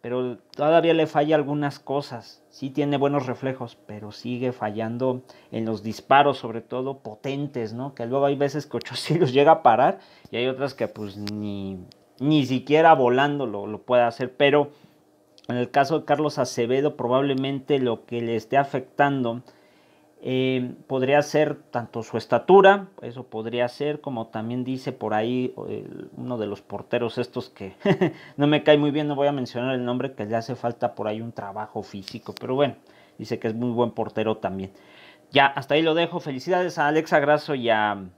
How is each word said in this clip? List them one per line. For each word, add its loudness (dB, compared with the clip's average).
pero -4
todavía 4
le 2
falla 2
algunas 0
cosas. -8
Sí -10
tiene 0
buenos 2
reflejos, -6
pero -14
sigue -6
fallando -4
en -4
los -4
disparos, 4
sobre -8
todo -8
potentes, -6
¿no? -8
Que -6
luego 0
hay 2
veces -2
que -8
Ochoa -8
<laughs> -
sí -2
los 2
llega 8
a 6
parar 6
y -8
hay 0
otras -4
que, -4
pues, -10
ni, -6
ni 2
siquiera 4
volando 2
lo, -6
lo -10
puede 2
hacer. -4
Pero 4
en -4
el -2
caso 2
de -6
Carlos 0
Acevedo, 0
probablemente 0
lo -2
que -6
le -2
esté 0
afectando, 0
eh, -2
podría 4
ser 2
tanto -6
su -8
estatura, 6
eso -12
podría -2
ser, -4
como -8
también -6
dice -6
por -4
ahí, -2
eh, -10
uno -8
de -4
los -8
porteros -6
estos -6
que -14
<laughs> 2
no 2
me 2
cae 8
muy 2
bien, -2
no -2
voy 2
a 0
mencionar -4
el -4
nombre, -4
que -8
le -4
hace -4
falta -4
por -6
ahí -4
un -10
trabajo -10
físico, -14
pero -4
bueno, 2
dice -6
que -6
es -2
muy -2
buen 0
portero -4
también. -8
Ya, 6
hasta -2
ahí 2
lo 2
dejo. -2
Felicidades -4
a 2
Alexa 2
Grasso 2
y -2
a 0